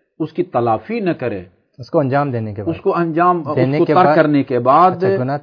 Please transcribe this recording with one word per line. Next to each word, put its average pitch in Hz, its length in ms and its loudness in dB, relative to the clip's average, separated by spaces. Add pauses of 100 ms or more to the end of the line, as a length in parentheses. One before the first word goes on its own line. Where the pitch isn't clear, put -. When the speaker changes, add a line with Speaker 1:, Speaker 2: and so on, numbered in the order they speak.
(180)
Speaker 1:
اس 156 140 -6
کی 180 100 -2
تلافی 120 580 -2
نہ 185 100 -2
کرے۔ 107 320 -6 (360)
Speaker 2:
اس 131 120 -18
کو 170 80 0
انجام 143 320 0
دینے 110 240 -6
کے 107 80 -8
بعد۔ - 120 -4
Speaker 1:
اس - 60 -12
کو 185 160 -2
انجام، 170 460 0 (140)
Speaker 2:
دینے 131 200 2
Speaker 1:
اس - 20 2
کو 170 60 2
Speaker 2:
کے 156 100 2
Speaker 1:
ترک 180 100 6
Speaker 2:
بعد۔ 151 120 4
Speaker 1:
کرنے 151 260 4
کے 127 160 -2
بعد 143 320 4
Speaker 2:
اچھا، 180 180 -2
گناہ 147 340 -2